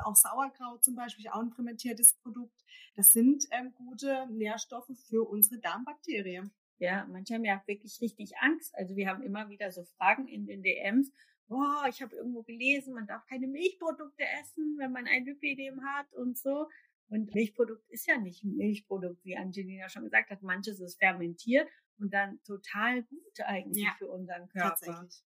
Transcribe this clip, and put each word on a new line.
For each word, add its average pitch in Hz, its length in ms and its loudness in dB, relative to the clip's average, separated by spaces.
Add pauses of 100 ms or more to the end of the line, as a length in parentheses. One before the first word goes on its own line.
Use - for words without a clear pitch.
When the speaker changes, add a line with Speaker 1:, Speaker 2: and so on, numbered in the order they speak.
Speaker 1:
auch 214 100 4
Sauerkraut 247 680 4
zum 247 120 2
Beispiel, 226 340 -10
auch 208 120 -2
ein 233 100 -2
fermentiertes 233 680 2
Produkt, 240 420 -12 (320)
das 202 180 8
sind, 262 380 8
ähm, 254 220 -4
gute 262 580 -4
Nährstoffe 220 600 -4 (160)
für 220 200 2
unsere 208 320 4
Darmbakterien. 202 920 -4 (280)
Speaker 2:
Ja, 185 300 0
manche 185 260 -8
haben 226 100 0
ja 196 140 4
auch - 80 -20
wirklich 208 340 -8
richtig 208 380 -4
Angst. 311 360 2
Also 185 200 -6
wir 196 140 0
haben 190 140 -4
immer 208 260 -6
wieder 202 220 -6
so 180 120 -12
Fragen 202 440 2
in 208 200 -8
den 202 160 -10
D 185 140 2
Ms. 240 340 2 (360)
„Boah, 285 420 2
ich 240 120 -8
habe 247 140 -10
irgendwo 233 280 -6
gelesen, 262 500 0
man 220 140 -6
darf 214 180 -8
keine 262 220 -4
Milchprodukte 311 760 -2 (180)
essen, 302 360 -2
wenn 269 160 -2
man 247 140 -6
ein 254 180 4
Lipidem 269 580 -4
hat 277 300 -4
und 247 240 -2
so.“ 285 300 0 (420)
Und 214 240 -2
Milchprodukt 220 560 2
ist - 180 -12
ja 311 120 6
nicht 185 240 -6
ein 196 120 0
Milchprodukt, 190 680 -2
wie 180 100 -8
Angelina 190 540 -6
schon 226 140 -10
gesagt 220 260 0
hat. 202 140 -12
Manches 190 360 -4
ist 175 200 -10
fermentiert 190 680 4 (300)
und 202 160 -2
dann 202 300 0
total 214 600 -2
gut 311 400 -16
eigentlich 208 380 -4
Speaker 1:
Ja, 208 160 0
Speaker 2:
für 196 120 -8
unseren 180 380 -10
Körper. 175 220 0
Speaker 1:
tatsächlich. 170 640 -6